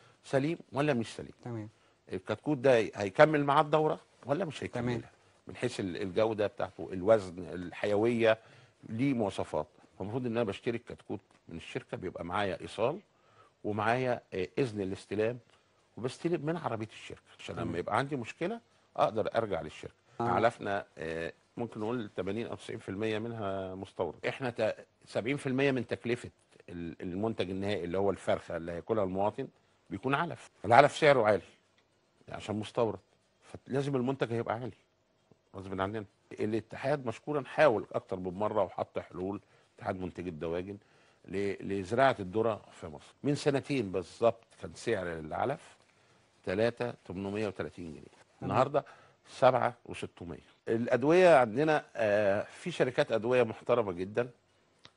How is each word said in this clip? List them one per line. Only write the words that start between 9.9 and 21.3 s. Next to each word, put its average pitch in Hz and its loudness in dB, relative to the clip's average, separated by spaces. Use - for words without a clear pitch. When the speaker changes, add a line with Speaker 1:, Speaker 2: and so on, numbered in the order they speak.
Speaker 1:
فالمفروض 113 -4
ان 117 -2
انا 117 0
بشتري 113 -4
الكتكوت - -10
من 82 -10
الشركة - -10
بيبقى 90 -8
معايا 92 -2
ايصال 120 -2
ومعايا، 113 0
آه، 90 -2
اذن 107 0
الاستلام، 104 -2
وبستلم 143 -4
من 170 -2
عربية 117 -4
الشركة - -16
عشان - -12
Speaker 2:
تمام. 85 -4
Speaker 1:
لما 82 -4
يبقى 95 -2
عندي 139 -2
مشكلة 165 -6
اقدر 110 2
ارجع 98 -2
للشركة. - -12
Speaker 2:
آه. 117 -2
Speaker 1:
علفنا، 104 0
آه، 80 -6